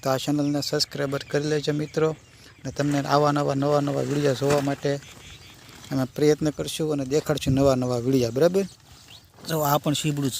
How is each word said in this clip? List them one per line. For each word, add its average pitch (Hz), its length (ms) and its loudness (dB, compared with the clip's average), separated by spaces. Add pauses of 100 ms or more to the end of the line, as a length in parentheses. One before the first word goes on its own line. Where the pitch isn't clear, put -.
તો 135 80 -2
આ 131 80 0
ચેનલને 147 440 -2
સબસ્ક્રાઈબર 139 640 -4
કરી 147 240 -2
લેજો 151 240 -2
મિત્રો 151 360 0 (560)
અને 135 80 -8
તમને 143 260 0
આવા 143 340 4
નવા, 143 220 0
નવા, 143 260 2
નવા 139 220 -2
વીડિયો 139 320 0
જોવા 139 260 2
માટે 139 400 -2 (880)
અમે 135 140 0
પ્રયત્ન 151 460 2
કરશું 156 420 -4
અને 143 120 -2
દેખાડશું 139 500 0
નવા, 135 220 4
નવા 123 220 -2
વીડિયો, 120 340 2
બરાબર? 175 340 2 (840)
જો 156 120 -2
આ 147 180 4
પણ 151 160 0
શીબડું 143 360 -2
જ - 100 -8